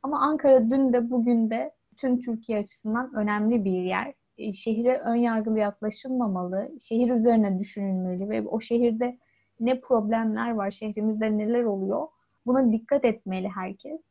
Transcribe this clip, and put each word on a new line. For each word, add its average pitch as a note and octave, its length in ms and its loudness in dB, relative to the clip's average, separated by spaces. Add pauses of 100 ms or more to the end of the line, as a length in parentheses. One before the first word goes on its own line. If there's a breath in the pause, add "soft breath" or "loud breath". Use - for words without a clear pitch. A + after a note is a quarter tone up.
Ama C#4 180 -4
Ankara C4+ 500 4
dün C4+ 220 4
de A#3+ 180 0
bugün A#3 400 2
de B3 240 -6 (220)
tüm B3+ 240 0
Türkiye A3+ 380 -4
açısından A3 560 -6
önemli G#3 500 0
bir F#3 180 0
yer. F#3 320 -2 (240)
E, G#3+ 140 -8
şehire A#3 460 0
ön A#3 160 -2
yargılı A3+ 440 0
yaklaşılmamalı, G#3 1080 -2 (120)
şehir A#3 300 0
üzerine A3 480 4
düşünülmeli F#3+ 720 -4
ve G#3+ 180 -4
o G#3+ 120 -2
şehirde A#3+ 580 0 (420)
ne B3+ 200 0
problemler A3+ 720 0
var, G3+ 200 -2
şehrimizde G#3+ 680 -2
neler A#3 240 0
oluyor, G3 460 -2 (380)
buna B3 260 4
dikkat B3 320 0
etmeli G3 440 -2
herkes. G3 520 -10 (100)